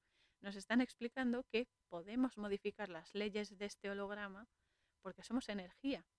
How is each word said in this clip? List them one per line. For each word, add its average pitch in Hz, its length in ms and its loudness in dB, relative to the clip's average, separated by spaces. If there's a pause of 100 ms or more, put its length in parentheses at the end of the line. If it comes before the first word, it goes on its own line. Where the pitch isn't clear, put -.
(420)
Nos 202 140 -6
están 220 260 6
explicando 247 720 0
que 226 160 2 (200)
podemos 214 500 0
modificar 202 520 -2
las 165 240 -10
leyes 208 440 -2
de 202 80 -4
este 202 260 -6
holograma 202 560 -4 (540)
porque 185 220 -8
somos 247 260 0
energía 208 560 -2 (140)